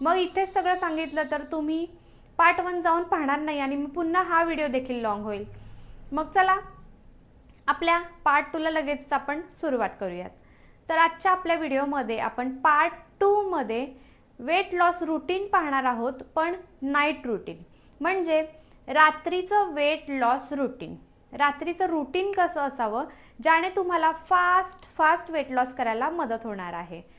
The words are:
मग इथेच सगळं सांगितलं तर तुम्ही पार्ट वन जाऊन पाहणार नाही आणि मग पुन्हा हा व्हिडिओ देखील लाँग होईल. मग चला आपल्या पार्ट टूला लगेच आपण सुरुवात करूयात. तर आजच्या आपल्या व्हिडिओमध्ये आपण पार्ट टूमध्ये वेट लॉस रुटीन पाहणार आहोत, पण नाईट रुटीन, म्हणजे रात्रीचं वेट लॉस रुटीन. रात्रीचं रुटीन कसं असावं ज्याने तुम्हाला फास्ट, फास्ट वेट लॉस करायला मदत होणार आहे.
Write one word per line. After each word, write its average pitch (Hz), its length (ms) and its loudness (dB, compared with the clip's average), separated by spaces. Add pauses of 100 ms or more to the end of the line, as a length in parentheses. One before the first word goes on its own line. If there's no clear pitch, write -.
मग 330 140 2
इथेच 370 380 0
सगळं 359 220 2
सांगितलं 320 560 -2
तर 294 100 -4 (100)
तुम्ही 320 340 -2 (520)
पार्ट 339 220 6
वन 359 220 -2
जाऊन 339 220 2
पाहणार 294 360 0
नाही 302 200 -4
आणि 277 160 -2
मग 285 140 -4
पुन्हा 330 320 0
हा 339 220 2
व्हिडिओ 311 240 -2
देखील 254 340 -4
लाँग 208 220 -2
होईल. 208 220 -6 (680)
मग 311 200 -4
चला 381 240 4 (1120)
आपल्या 339 340 2 (220)
पार्ट 294 300 4
टूला 320 160 0
लगेच 294 440 -2
आपण 285 280 -2 (200)
सुरुवात 247 280 0 (100)
करूयात. 180 300 -6 (600)
तर 330 80 0
आजच्या 330 340 4
आपल्या 359 240 2
व्हिडिओमध्ये 277 600 -2
आपण 254 380 -4
पार्ट 311 380 4 (260)
टूमध्ये 339 680 2 (520)
वेट 359 340 0
लॉस 349 300 2
रुटीन 320 440 -2
पाहणार 294 360 0
आहोत, 247 300 0
पण 320 420 -2 (260)
नाईट 294 460 0
रुटीन, 180 300 -6 (440)
म्हणजे 330 400 2 (460)
रात्रीचं 349 840 2
वेट 294 340 0
लॉस 269 460 0
रुटीन. 208 420 -6 (380)
रात्रीचं 285 520 0
रुटीन 339 460 -2
कसं 349 300 0
असावं 254 440 -2 (380)
ज्याने 330 260 4
तुम्हाला 349 420 2
फास्ट, 359 840 0
फास्ट 330 340 2
वेट 277 200 -2
लॉस 254 220 0
करायला 233 360 -2
मदत 254 340 -4
होणार 190 300 -8
आहे. 170 280 -10 (180)